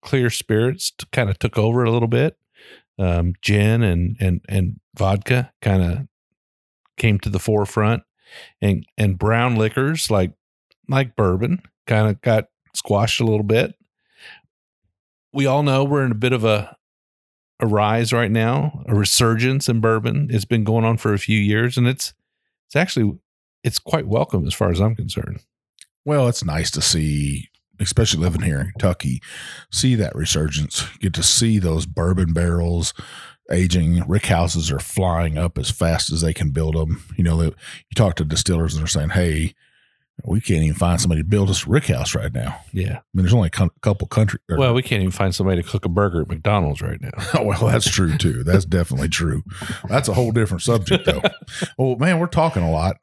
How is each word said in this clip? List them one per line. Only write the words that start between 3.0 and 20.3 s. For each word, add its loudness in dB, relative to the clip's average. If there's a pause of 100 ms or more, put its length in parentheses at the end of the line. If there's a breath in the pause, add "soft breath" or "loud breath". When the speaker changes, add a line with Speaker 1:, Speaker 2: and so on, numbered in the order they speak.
Speaker 1:
gin 2
and, 0
and, 0
and -2 (180)
vodka 0
kinda 0 (880)
came 2
to -4
the -2
forefront, 0 (600 loud breath)
and, 0 (100)
and 0
brown 2
liquors -2
like, 2 (560)
like 0
bourbon 0 (240)
kinda 2
got 0 (280)
squashed 0
a 0
little 0
bit. 0 (1600 loud breath)
We 0
all 2
know 2
we're 0
in 0
a -2
bit 0
of 0
a, 2 (840)
a 0
rise 2
right 2
now, 0
a 0
resurgence 2
in 2
bourbon. 0